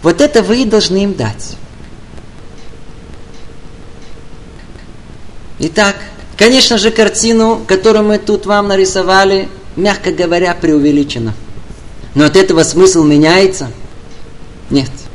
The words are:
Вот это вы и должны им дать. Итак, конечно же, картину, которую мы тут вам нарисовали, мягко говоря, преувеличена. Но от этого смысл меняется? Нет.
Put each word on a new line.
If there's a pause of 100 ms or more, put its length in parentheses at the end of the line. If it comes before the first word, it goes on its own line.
Вот
это
вы
и
должны
им
дать. (4000)
Итак, (400)
конечно
же,
картину,
которую
мы
тут
вам
нарисовали, (280)
мягко
говоря,
преувеличена. (840)
Но
от
этого
смысл
меняется? (960)
Нет. (240)